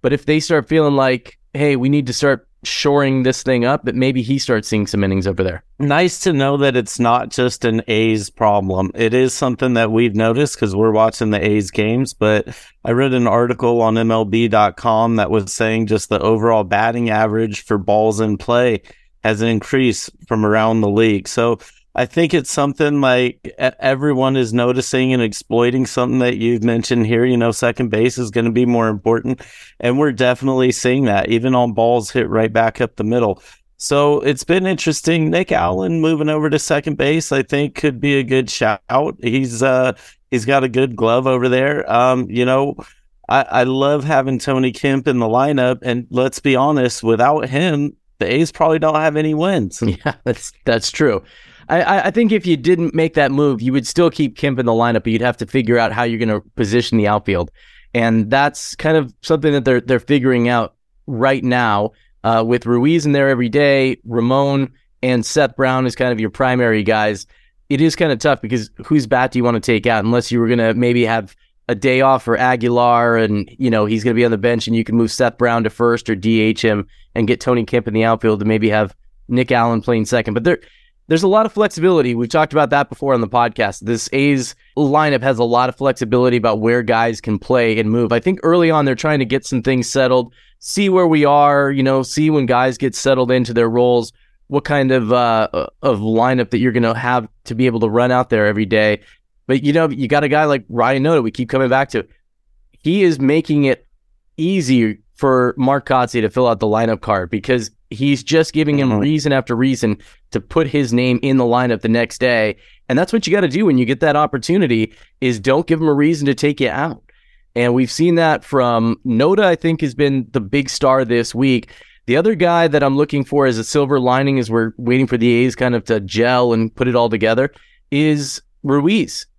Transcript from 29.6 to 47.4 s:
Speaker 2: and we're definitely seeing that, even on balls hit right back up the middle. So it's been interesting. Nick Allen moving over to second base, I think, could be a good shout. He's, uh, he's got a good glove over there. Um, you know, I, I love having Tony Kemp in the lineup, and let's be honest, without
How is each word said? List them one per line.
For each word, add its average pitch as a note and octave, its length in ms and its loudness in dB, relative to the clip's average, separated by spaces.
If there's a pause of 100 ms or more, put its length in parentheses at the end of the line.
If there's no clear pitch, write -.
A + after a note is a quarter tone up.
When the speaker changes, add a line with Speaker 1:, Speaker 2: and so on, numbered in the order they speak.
Speaker 2:
and B2 180 0
we're D3 140 2
definitely B2+ 580 0
seeing B2+ 360 0
that, G2+ 240 0
even A#2+ 220 0
on B2 200 2
balls A#2 400 0
hit B2 160 0
right A2 240 0
back A2+ 280 0
up A#2 140 -2
the - 80 -8
middle. A2 400 -2 (340)
So D3 440 0
it's C3+ 240 -2
been F#3 240 0
interesting. D#3+ 600 -2
Nick F3 200 -2
Allen F3 500 -2
moving D#3 280 0
over D3+ 200 0
to D3 120 0
second D3 360 -4
base, D3+ 360 -2
I C3+ 100 0
think, C#3+ 320 -2
could C3 260 -2
be C#3 200 0
a - 20 -4
good B2+ 280 -2
shout. B2 720 -2
He's, A#2+ 400 -4
uh, B2+ 340 2 (360)
he's A2+ 140 -2
got C3+ 180 2
a C3 60 -2
good B2 260 0
glove A#2 320 0
over B2+ 220 0
there. C3+ 440 0
Um, B2+ 380 2
you A#2+ 140 -2
know, C3+ 320 0 (520)
I, C3 220 2
I B2 140 0
love C3+ 400 0
having C3+ 340 0
Tony C3 320 0
Kemp C3+ 380 -2
in B2+ 100 0
the A#2 80 0
lineup, B2+ 560 0
and A#2+ 280 -4
let's B2+ 280 -2
be C#3 160 0
honest, C3 480 0
without A#2+ 460 2